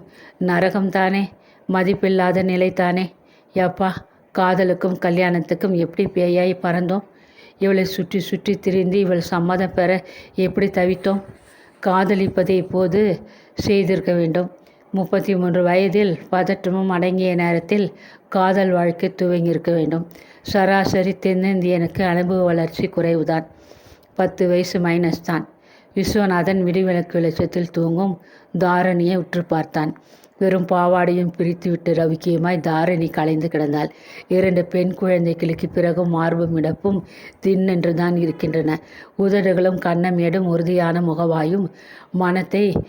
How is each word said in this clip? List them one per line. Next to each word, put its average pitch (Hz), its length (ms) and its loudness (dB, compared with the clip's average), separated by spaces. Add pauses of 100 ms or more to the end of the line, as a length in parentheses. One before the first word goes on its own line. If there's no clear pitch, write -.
(400)
நரகம்தானே, 190 800 0 (460)
மதிப்பில்லாத 185 720 2
நிலைதானே. 180 640 0 (500)
யப்பா, 185 360 0 (440)
காதலுக்கும் 185 640 2
கல்யாணத்துக்கும் 180 800 0
எப்படி 170 320 -2
பேயாய் 180 480 0
பறந்தோம்? 180 500 -2 (520)
இவளை 196 260 2
சுற்றி 185 360 -4
சுற்றி 190 360 -4
திரிந்து 185 420 0
இவள் 180 260 0
சம்மதம் 180 500 -2
பெற 180 160 2 (460)
எப்படி 190 320 0
தவித்தோம்? 190 540 0 (600)
காதலிப்பதை 190 720 2
இப்போது 185 440 0 (580)
செய்திருக்க 185 540 0
வேண்டும். 175 380 0 (420)
முப்பத்தி 196 440 0
மூன்று 180 260 0
வயதில் 185 500 2 (160)
பதற்றமும் 190 640 -2
அடங்கிய 185 440 0
நேரத்தில் 175 520 0 (420)
காதல் 185 420 2
வாழ்க்கை 175 400 0
துவங்கியிருக்க 170 640 0
வேண்டும். 165 320 0 (380)
சராசரி 190 720 2
தென்னிந்தியனுக்கு 185 880 0
அனுபவ 180 400 0
வளர்ச்சி 170 420 0
குறைவுதான். 165 600 -2 (680)
பத்து 185 340 -2
வயசு 180 320 0
மைனஸ் 170 460 0
தான். 160 180 -2 (500)
விஸ்வநாதன் 190 680 0
விடிவிளக்கு 175 540 0
வெளிச்சத்தில் 170 540 -2
தூங்கும் 170 440 -2 (440)
தாரணியை 180 580 2
உற்று 175 280 -4
பார்த்தான். 160 480 -2 (460)
வெறும் 190 280 0
பாவாடையும் 180 640 2
பிரித்துவிட்டு 175 600 -2
ரவிக்கியமாய் 165 680 0
தாரணி 165 480 0
கலைந்து 160 400 0
கிடந்தாள். 151 420 -2 (380)
இரண்டு 180 360 2
பெண் 180 300 0
குழந்தைகளுக்கு 170 760 0
பிறகு 175 380 0
மார்பும் 165 500 0
இடப்பும் 165 420 0 (420)
தின்னென்று 185 540 2
தான் 175 220 0
இருக்கின்றன. 160 600 0 (400)
உதடுகளும் 185 640 2
கன்னமேடும் 175 720 0
உறுதியான 170 480 0
முகவாயும் 165 640 0 (460)
மனத்தை 180 520 0 (240)